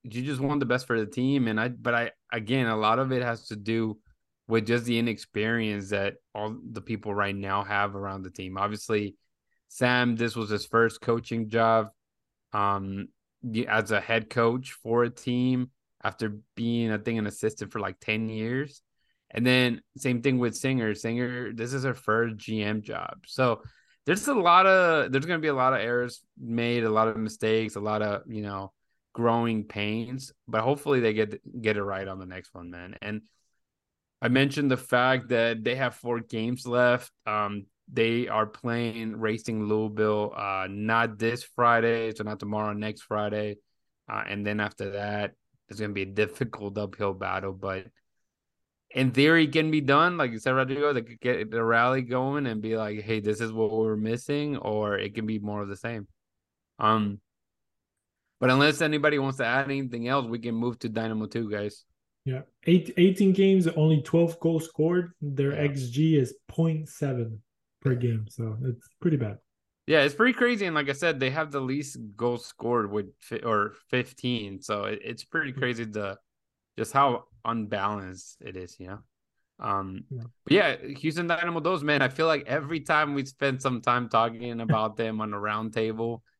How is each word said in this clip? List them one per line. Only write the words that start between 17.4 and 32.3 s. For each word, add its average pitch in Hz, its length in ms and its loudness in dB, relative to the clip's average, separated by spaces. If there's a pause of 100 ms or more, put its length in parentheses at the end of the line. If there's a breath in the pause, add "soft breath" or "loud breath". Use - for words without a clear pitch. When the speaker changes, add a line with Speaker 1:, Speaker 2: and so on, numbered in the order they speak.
Speaker 1:
for, 110 80 -8
like, 95 200 -6
ten 110 280 -2
years. 120 540 -6 (520)
And 117 140 0
then 127 340 4 (140)
same 123 260 -2
thing 127 180 2
with 117 180 0
Singer. 120 380 0
Singer, 120 580 -4
this 117 180 -6
is 135 140 -4
her 127 80 0
first 113 420 0
G 107 260 -4
M 107 200 -2
job. - 460 -10
So 123 340 0 (440 soft breath)
there's 208 220 0
a 285 60 2
lot 185 320 8
of, 170 460 6
there's 135 140 2
gonna 170 140 -2
be 156 80 -2
a 147 60 2
lot 131 200 4
of 120 60 0
errors 120 420 -2 (160)
made, 117 460 0
a 113 60 2
lot 110 180 4
of 110 80 0
mistakes, 110 600 0
a 101 40 -6
lot 107 220 -2
of, 104 260 -2
you 110 140 -8
know, 98 320 -8 (400)
growing 117 500 2
pains, 113 720 -6 (160)
but 110 140 0
hopefully 139 360 2
they 113 140 2
get, 107 480 -4
get 107 160 2
it 101 60 -2
right 98 260 -6
on 95 100 -10
the 92 60 -12
next 90 280 -16